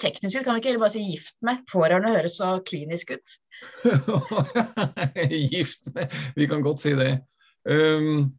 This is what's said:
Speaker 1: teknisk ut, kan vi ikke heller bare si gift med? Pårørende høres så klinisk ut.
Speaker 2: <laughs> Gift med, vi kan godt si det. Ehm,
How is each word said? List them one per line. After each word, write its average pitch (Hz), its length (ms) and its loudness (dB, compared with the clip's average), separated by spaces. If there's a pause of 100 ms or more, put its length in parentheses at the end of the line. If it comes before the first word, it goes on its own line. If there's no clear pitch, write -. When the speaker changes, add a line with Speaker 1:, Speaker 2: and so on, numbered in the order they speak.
Speaker 1:
teknisk 196 380 -4
ut, 254 80 -4
kan 240 100 2
vi 226 60 -2
ikke 262 80 0
heller 233 100 0
bare 214 140 2
si 214 100 -4
gift 160 300 -8 (100)
med? 247 140 0 (100)
Pårørende 185 460 4
høres 170 240 0
så 185 160 0 (100)
klinisk 170 480 -8
ut. - 220 -12 (500)
Speaker 2:
<laughs> 185 1400 0 (240)
Gift 156 400 -4
med, 170 220 -6 (180)
vi 147 160 2
kan 151 160 -2
godt 147 160 -2
si 147 160 0
det. 131 140 2 (580)
Ehm, 151 720 2